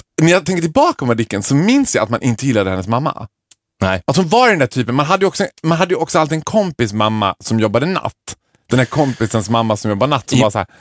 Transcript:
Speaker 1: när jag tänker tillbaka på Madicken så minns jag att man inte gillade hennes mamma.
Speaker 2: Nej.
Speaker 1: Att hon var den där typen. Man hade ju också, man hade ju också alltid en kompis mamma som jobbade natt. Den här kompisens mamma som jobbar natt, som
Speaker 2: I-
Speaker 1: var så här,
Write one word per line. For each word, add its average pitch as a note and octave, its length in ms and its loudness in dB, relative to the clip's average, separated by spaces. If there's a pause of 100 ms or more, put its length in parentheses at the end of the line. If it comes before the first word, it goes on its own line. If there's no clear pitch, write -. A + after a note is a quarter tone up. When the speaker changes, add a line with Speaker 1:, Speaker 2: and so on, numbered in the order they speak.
(220)
Speaker 1:
när E3 100 6
jag F3+ 140 2
tänker F3+ 160 -2
tillbaka C4 380 2
på C#3+ 60 -4
Madicken A2 380 -2
så C3+ 120 0
minns A#3 400 2
jag - 80 2
att G#2 60 -4
man A#2 120 -2
inte B2 260 -2
gillade G#2 220 2
hennes F#2+ 180 -4
mamma. A#2+ 400 -4 (540)
Speaker 2:
Nej. F#2+ 260 0
Speaker 1:
Att C#3 100 0
hon F#3 100 2
var A#3 220 4
den F#3+ 100 2
där C3 80 2
typen. A#2+ 280 -4
Man D3 100 0
hade F#3+ 180 0
ju G3 40 2
också, F#3 180 -2 (180)
man E3 140 0
hade F3+ 160 0
ju C#3 60 -2
också E3 200 0
alltid D#3 160 0
en D#3 60 -4
kompis D#3+ 520 -2
mamma G#2+ 460 0
som A2+ 200 -2
jobbade A2 260 2
natt. F3+ 280 -4 (560)
Den B2 100 2
här B2+ 60 4
kompisens A2+ 640 -2
mamma A2+ 280 0
som G#2+ 120 -6
jobbar G#2 180 0
natt, C#3+ 220 -4
som C3 100 2
Speaker 2:
I- - 20 4
Speaker 1:
var G#2+ 100 2
så - 60 -4
här, G2 100 -2 (140)